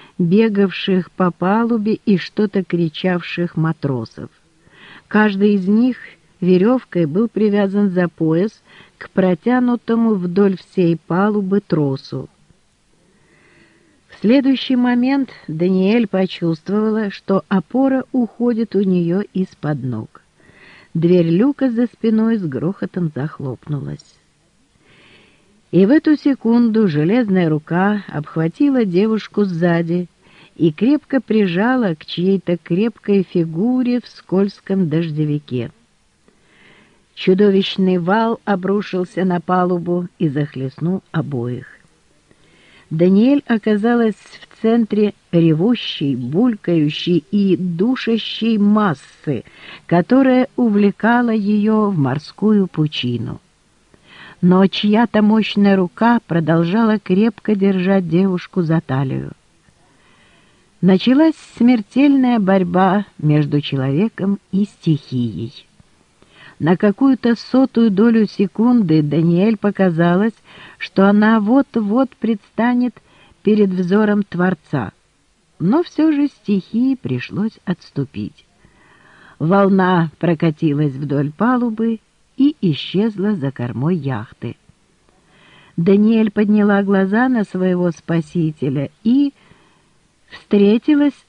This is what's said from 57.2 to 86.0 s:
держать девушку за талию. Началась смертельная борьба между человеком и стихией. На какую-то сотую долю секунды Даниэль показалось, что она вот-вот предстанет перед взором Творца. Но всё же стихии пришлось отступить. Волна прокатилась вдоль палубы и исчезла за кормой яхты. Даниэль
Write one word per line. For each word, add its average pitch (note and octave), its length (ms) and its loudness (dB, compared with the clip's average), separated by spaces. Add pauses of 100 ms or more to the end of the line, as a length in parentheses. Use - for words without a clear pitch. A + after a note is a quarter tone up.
держать F#3+ 540 0
девушку F3+ 540 0
за D#3+ 180 0
талию. C3+ 520 -6 (1500)
Началась B3+ 540 4 (240)
смертельная B3 800 2
борьба F#3+ 640 2 (140)
между D3 420 2
человеком E3 800 -2 (140)
и G3 120 0
стихией. B2 1000 -6 (960)
На E3 160 2
какую-то A#3 600 0
сотую B3 540 0
долю A3 360 2
секунды G3+ 720 0
Даниэль E3+ 560 0
показалось, F#3 800 0 (420)
что - 320 0
она G#3+ 320 4
вот-вот A#3+ 760 0
предстанет A#3 800 -2 (480)
перед G#3 280 2
взором G3+ 520 0
Творца. F3 720 -4 (640)
Но A#3+ 240 0
всё D#4 300 0
же C#4+ 160 0
стихии A3+ 680 -4
пришлось B2+ 680 -6
отступить. - 800 -10 (960)
Волна F#3 800 2
прокатилась D#3 720 0
вдоль C#3+ 400 -4
палубы A3+ 680 -2 (360)
и C#4+ 240 2
исчезла G3+ 720 -2
за C#3 180 -4
кормой B2 440 -4
яхты. B2 600 -8 (1200)
Даниэль G#3 520 2